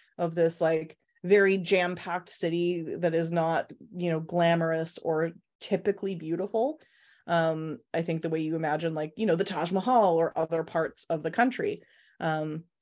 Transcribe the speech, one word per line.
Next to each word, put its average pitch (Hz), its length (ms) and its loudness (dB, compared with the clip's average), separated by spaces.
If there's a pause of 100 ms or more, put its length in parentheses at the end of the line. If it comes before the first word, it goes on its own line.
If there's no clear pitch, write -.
(180)
of 170 160 -2
this, 165 260 2
like, 160 360 0 (280)
very 196 320 6
jam-packed 180 720 -2
city 175 520 -2 (160)
that 170 160 0
is 165 180 0
not, 165 400 0 (240)
you 175 140 -2
know, 160 100 0
glamorous 165 760 0
or 165 340 -2 (280)
typically 196 540 -2
beautiful. 202 680 -2 (480)
Um, 160 500 0 (140)
I 165 100 0
think 165 200 -4
the 170 60 -2
way 160 120 -2
you 156 140 -2
imagine, 160 400 -2
like, 156 220 -6
you 220 100 -2
know, 180 80 4
the 170 80 2
Taj 175 300 -4
Mahal 196 440 4
or 165 220 0
other 160 240 0
parts 160 480 -4
of 156 140 -2
the 240 80 -2
country. 233 500 0 (380)
Um, 156 440 -4 (180)